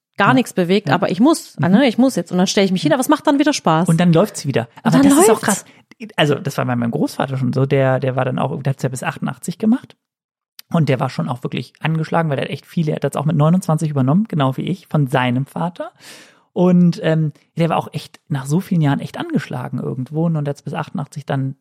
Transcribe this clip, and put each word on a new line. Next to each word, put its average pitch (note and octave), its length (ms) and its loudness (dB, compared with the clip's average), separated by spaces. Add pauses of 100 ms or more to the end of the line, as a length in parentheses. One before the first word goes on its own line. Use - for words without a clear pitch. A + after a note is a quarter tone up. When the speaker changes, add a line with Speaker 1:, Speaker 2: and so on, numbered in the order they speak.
(180)
Speaker 1:
gar G3+ 120 4
Speaker 2:
Ja. B3 60 6
Speaker 1:
nichts B3 180 0
bewegt, F#3 360 0
Speaker 2:
Ja. E3 60 2
Speaker 1:
aber F3+ 160 0
ich E3+ 80 -4
muss, D#4 400 2
Speaker 2:
Mhm. D#3+ 120 2
Speaker 1:
ne, B3+ 160 6
ich A3 100 0
muss B3+ 180 2
jetzt.“ E3+ 160 -6
Und F3+ 80 -2
dann F#3+ 80 4
stell G3 180 2
ich F#3 60 0
mich F#3 100 -2
hin, D4 120 2
aber C4 80 0
es - 80 -2
macht D4 180 0
dann D4 120 4
wieder D4 140 2
Spaß. E3 360 0
Speaker 2:
Und E3 100 4
dann F3+ 140 4
läuft's F3 320 2
wieder. B2 220 -2 (100)
Speaker 1:
Und - 80 -6
Speaker 2:
Aber A3+ 140 4
Speaker 1:
dann C#4 40 6
Speaker 2:
das C#4 100 8
ist C#4+ 120 6
auch - 40 6
Speaker 1:
läuft's. A4 160 2
Speaker 2:
krass. D4+ 200 -4 (500)
Also D3 200 2
das - 220 -8
war C3+ 80 0
bei B2+ 100 -2
meinem A#2 160 -2
Großvater C#3 460 -4
schon B2+ 160 -2
so, C3 120 0
der, C3+ 340 2
der B2+ 160 -4
war C3 100 -2
dann B2+ 140 -4
auch, C3 220 -4
der C#3 120 -2
hat's - 100 -18
ja C3+ 60 0
bis B2+ 140 -10
achtundachtzig D#3+ 540 -8
gemacht. A3 380 -2 (760)
Und D#3+ 180 2
der C3 100 2
war C#3 100 -4
schon E3 200 -6
auch B2 140 -8
wirklich C3 360 -8
angeschlagen, D#3+ 500 -2
weil C#3 100 -2
er C3 60 -4
hat - 60 -8
echt D#3+ 160 -10
viele, D#3+ 240 -2
er - 60 -2
hat - 60 -10
das C#3 120 -2
auch - 100 -2
mit D#3 100 0
neunundzwanzig D#3+ 540 2
übernommen, C#3+ 380 0
genau C3+ 300 -2
wie C#3 60 -6
ich, D#3 240 -6
von D3+ 200 0
seinem B2+ 380 0
Vater. F3+ 460 -8 (640)
Und, F3+ 500 4
ähm, D#3+ 300 0 (240)
der D#3+ 120 0
war D3+ 80 0
auch - 140 -4
echt - 380 -14
nach C3+ 160 -6
so D3 160 0
vielen F3 200 0
Jahren C#3+ 200 2
echt - 180 -12
angeschlagen C3+ 580 -6
irgendwo C#3+ 480 -4
und D#3 220 -2
hat C#3+ 160 -8
bis C#3+ 100 -12
achtundachtzig D#3 520 -10
dann C3+ 360 -4